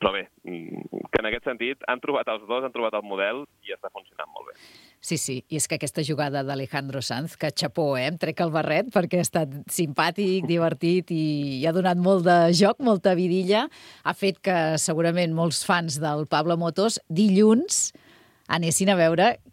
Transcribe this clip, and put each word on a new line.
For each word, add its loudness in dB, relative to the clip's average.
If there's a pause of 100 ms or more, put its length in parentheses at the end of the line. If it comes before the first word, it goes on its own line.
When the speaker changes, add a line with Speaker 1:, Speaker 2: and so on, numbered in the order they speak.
Speaker 1:
però 2
bé, -6 (180)
mm, -12
que 2
en -4
aquest -6
sentit -6
han -4
trobat -2
els -6
dos, -4
han -10
trobat -2
el -8
model -4 (180)
i -12
està -12
funcionant -16
molt -18
bé. -20 (420)
Speaker 2:
Sí, -6
sí, -6 (100)
i -6
és -4
que -2
aquesta -6
jugada -2
d'Alejandro -6
Sanz, -6
que -4
xapó, -2
eh? -2
Em -6
trec -4
el 0
barret 0
perquè 0
ha 0
estat -2 (180)
simpàtic, 0
<laughs> 0
divertit 0
i, 0 (340)
i 0
ha 2
donat 2
molt 4
de 8 (200)
joc, 4
molta 4
vidilla. 2 (360)
Ha 0
fet -2
que 0 (260)
segurament 0
molts 0
fans 0
del -2
Pablo 0
Motos -2 (100)
dilluns 4 (560)
anessin 2
a 4
veure 4 (160)